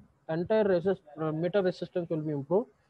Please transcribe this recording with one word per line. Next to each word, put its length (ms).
entire 360
resist-, 380
uh, 120
meter 300
resistance 480
will 100
be 120
improved. 360